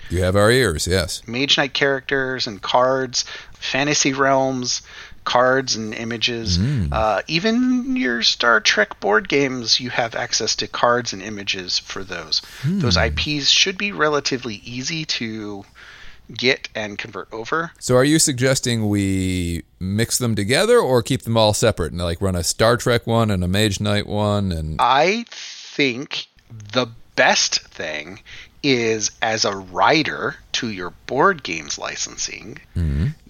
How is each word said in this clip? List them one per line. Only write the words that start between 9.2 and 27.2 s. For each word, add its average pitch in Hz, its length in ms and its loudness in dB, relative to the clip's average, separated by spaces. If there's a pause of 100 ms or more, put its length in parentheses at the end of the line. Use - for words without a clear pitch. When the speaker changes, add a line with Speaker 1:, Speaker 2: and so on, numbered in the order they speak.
Speaker 2:
games, 131 520 0
you 123 100 -6
have 117 260 -2
access 117 420 -2
to 107 100 -4
cards 120 460 0
and 98 80 -10
images 98 580 -6
for - 240 -12
those. 87 380 -6 (200)
Speaker 1:
Hmm. 180 180 -2
Speaker 2:
Those 120 180 2
I 113 120 2
Ps 139 400 -2
should - 280 2
be 202 140 -4
relatively 143 720 -2
easy 127 420 -8
to 107 600 -6 (680)
get 123 400 0
and 104 220 -8
convert 101 360 -12
over. 160 460 -4
Speaker 1:
So - 160 2
are 127 80 6
you 151 160 4
suggesting 127 720 0
we 92 720 0 (160)
mix 101 380 0
them 117 180 0
together 147 420 2
or 131 240 4
keep 131 220 -2
them 113 140 0
all 107 160 6
separate 98 380 2
and, 87 100 -6
like, 87 200 -2
run 95 140 0
a 87 80 0
Star 117 340 2
Trek 120 300 0
one 113 240 2
and 90 120 0
a 87 40 0
Mage 98 320 2
Knight 104 280 0
one? 104 440 0
And 78 280 -4
Speaker 2:
I 156 500 2
think - 1000 -6 (460)
the 127 140 0 (280)
best - 520 2